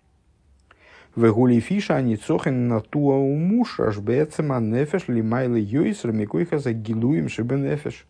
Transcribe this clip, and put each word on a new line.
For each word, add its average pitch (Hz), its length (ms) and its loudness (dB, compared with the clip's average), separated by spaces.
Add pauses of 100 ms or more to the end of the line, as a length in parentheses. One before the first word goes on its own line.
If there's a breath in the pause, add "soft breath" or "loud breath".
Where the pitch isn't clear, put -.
(1160 soft breath)
«Вегули 117 460 4
фиша 185 360 0
аницохен 127 720 0
натуа 135 480 0
умуш 160 640 0
аш 107 180 0
бецема 135 640 0
нефеш 131 480 -2
лимайлы 120 520 0
йойсер 123 500 -2
микойха 110 480 -2
за 127 140 -2
гилуем 113 560 -2
шибе 120 280 -4
нефеш». 143 540 -4